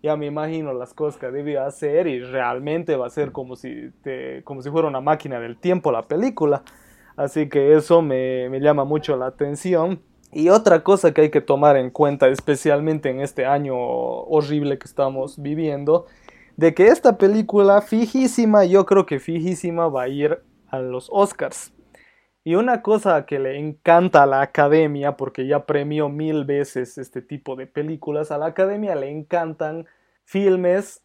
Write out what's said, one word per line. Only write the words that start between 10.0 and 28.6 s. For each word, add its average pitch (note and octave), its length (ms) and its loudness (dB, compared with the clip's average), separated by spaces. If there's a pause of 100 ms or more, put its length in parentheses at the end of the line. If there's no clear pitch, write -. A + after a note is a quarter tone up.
Y D#3 160 0
otra G3 320 6
cosa F#3+ 300 4
que D3+ 100 4
hay D3+ 80 4
que D3 120 2
tomar C#3+ 340 4
en B2+ 140 -2
cuenta, C#3+ 380 2
especialmente D3 800 -2
en C3 100 -6
este C#3 260 -6
año C#3 300 -2
horrible C3+ 1040 -2
que - 80 -20
estamos C3+ 540 -6
viviendo, D3+ 680 -2 (500)
de D#3+ 160 4
que F3+ 140 6
esta B3 320 6
película G3+ 640 4
fijísima, A3 800 2
yo F#3+ 220 4
creo G3 180 4
que C#3 160 -4
fijísima E3+ 680 -4
va C3+ 160 -4
a C3 40 -4
ir D3 300 -2 (300)
a C3+ 120 -8
los B2+ 320 -8
Oscars. - 640 -2 (680)
Y E3 100 -2
una A#3 260 2
cosa G#3 460 0
que C#3+ 120 -6
le C3+ 200 -4
encanta E3 640 4
a C#3 40 8
la C3+ 140 2
academia, C#3+ 800 2
porque C3 280 -6
ya C#3+ 200 -2
premió D3 420 -2
mil D3+ 380 -4
veces C#3 500 -4
este C3 240 -12
tipo C3+ 340 -12
de C3 120 -14
películas, D3+ 640 -8
a D3 80 -6
la D#3 80 -4
academia F#3+ 480 -2